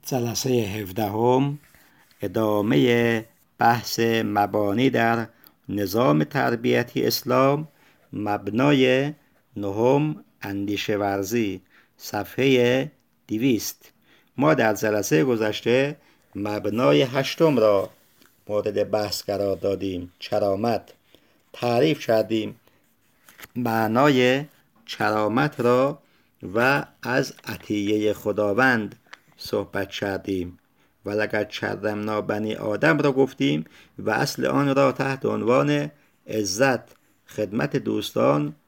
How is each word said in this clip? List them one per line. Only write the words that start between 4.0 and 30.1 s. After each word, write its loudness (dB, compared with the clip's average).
مبانی 2
در 0
نظام 2
تربیتی 0
اسلام، 0
مبنای 0
نهم، 0
اندیشه -4
ورزی، -2
صفحه 0
دویست. -2
ما 4
در 2
جلسه 0
گذشته 0
مبنای 0
هشتم 0
را 4
مورد -2
بحث -4
قرار -2
دادیم، -4
کرامت. -2
تعریف 0
کردیم 0
معنای 2
کرامت 0
را 2
و 2
از -2
عطیه -2
خداوند 0
صحبت -6
کردیم. -6